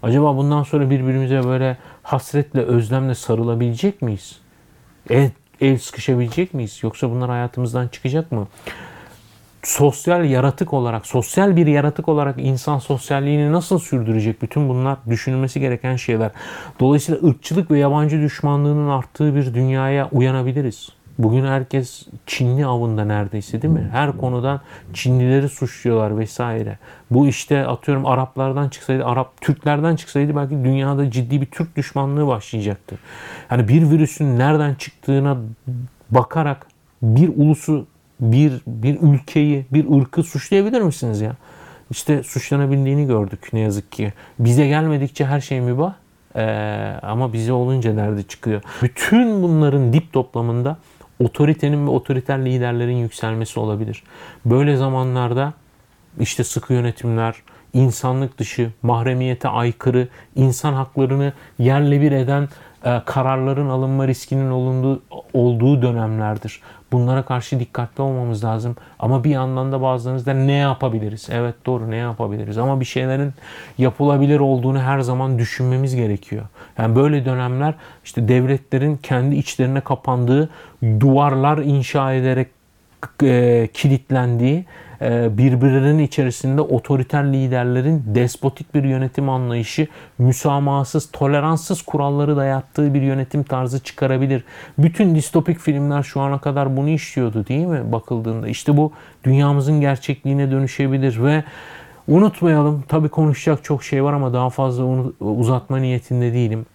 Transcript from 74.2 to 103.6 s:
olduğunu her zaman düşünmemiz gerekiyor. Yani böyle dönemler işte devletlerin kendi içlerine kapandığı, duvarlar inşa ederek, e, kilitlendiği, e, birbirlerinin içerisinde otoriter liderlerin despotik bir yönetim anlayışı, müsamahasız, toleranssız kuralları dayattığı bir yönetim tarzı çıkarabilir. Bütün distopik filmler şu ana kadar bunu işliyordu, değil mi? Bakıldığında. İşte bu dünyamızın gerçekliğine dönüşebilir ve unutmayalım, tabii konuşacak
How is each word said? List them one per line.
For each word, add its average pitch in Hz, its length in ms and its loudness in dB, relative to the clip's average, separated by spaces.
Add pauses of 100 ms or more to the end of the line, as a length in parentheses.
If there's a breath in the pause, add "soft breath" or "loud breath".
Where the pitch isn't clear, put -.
olduğunu 135 400 2
her 135 200 0
zaman 127 380 -2
düşünmemiz 127 580 -2
gerekiyor. 107 460 -4 (360 loud breath)
Yani 113 180 2
böyle 143 280 4
dönemler 127 500 -2 (300 loud breath)
işte 117 240 -2
devletlerin 135 680 2
kendi 135 400 0
içlerine 135 440 -2
kapandığı, 131 720 0 (500 loud breath)
duvarlar 139 580 4
inşa 139 540 0
ederek, 131 360 0 (760)
e, 120 520 4
kilitlendiği, 131 920 0 (360 loud breath)
e, 117 380 0
birbirlerinin 131 600 4
içerisinde 139 640 0
otoriter 139 720 0
liderlerin 127 720 0
despotik 123 680 -2
bir 143 100 2
yönetim 131 440 -2
anlayışı, 127 580 -2 (320 loud breath)
müsamahasız, 139 920 0
toleranssız 147 720 0
kuralları 143 540 0
dayattığı 135 580 0
bir 139 80 2
yönetim 135 400 -2
tarzı 131 380 -4
çıkarabilir. 135 640 -2 (340 loud breath)
Bütün 165 360 4
distopik 160 440 0
filmler 143 440 0
şu 135 180 -4
ana 139 180 -2
kadar 139 380 -2
bunu 139 120 0
işliyordu, 120 580 -2
değil 151 200 -2
mi? 123 260 -2
Bakıldığında. 113 560 -4
İşte 143 280 0
bu 151 160 2 (320 loud breath)
dünyamızın 143 560 2
gerçekliğine 139 720 -2
dönüşebilir 135 720 0
ve 151 200 2 (640 loud breath)
unutmayalım, 151 800 2
tabii 151 200 0
konuşacak 151 560 0